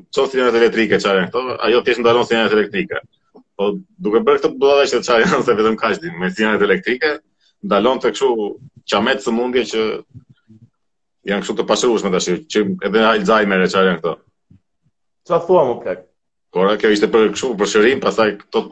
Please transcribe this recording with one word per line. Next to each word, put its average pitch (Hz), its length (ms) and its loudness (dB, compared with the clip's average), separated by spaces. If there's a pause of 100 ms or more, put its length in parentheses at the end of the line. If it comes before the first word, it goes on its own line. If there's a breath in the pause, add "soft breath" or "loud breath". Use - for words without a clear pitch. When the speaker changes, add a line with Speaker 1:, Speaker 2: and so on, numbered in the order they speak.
Speaker 1:
çon 131 200 -2
sinjale 127 240 0
elektrike 110 480 2
çfarë 98 220 0
janë 90 80 -8
këto, 123 260 -6
ajo 113 240 2
thjesht 120 220 -2
ndalon 117 260 2
sinjalet 113 240 0
elektrike. 98 480 -2 (500)
Po 101 200 -4 (240)
duke 104 260 0
bërë 139 220 2
këtë - 100 0
bullave 139 320 2
që - 160 -2
çfarë 117 240 2
janë, 143 180 0
<laughs> - 40 -8
se 113 100 2
vetëm 110 220 0
kaq 107 200 -2
din, 85 140 -10
me 90 160 -4
sinjalet 107 320 0
elektrike 127 540 -2 (480)
ndalon 104 340 0
të 113 160 -2
kështu 131 160 0 (560)
qamet 113 400 -2
sëmundje 120 400 -2
që 110 160 -4 (1400)
janë 101 160 -4
kështu 101 140 -6
të 101 100 -4
pashërueshme 107 480 0
tash, 90 160 0 (140)
që 107 220 -2 (160)
edhe 107 280 2
Alzheimer 104 540 2
e 90 80 0
çfarë 95 180 2
janë 87 140 -4
këto. 80 140 -4 (1080)
Speaker 2:
Qa 170 140 0
thua, 175 240 4
më 120 140 -2
plak? - 260 -8 (480)
Speaker 1:
Por 98 220 2
kjo 107 180 2
ishte 104 160 0
për 110 220 4
kështu, 127 240 -4
për 95 180 -2
shërim, 110 300 2
pastaj 104 320 0
këto 107 360 -6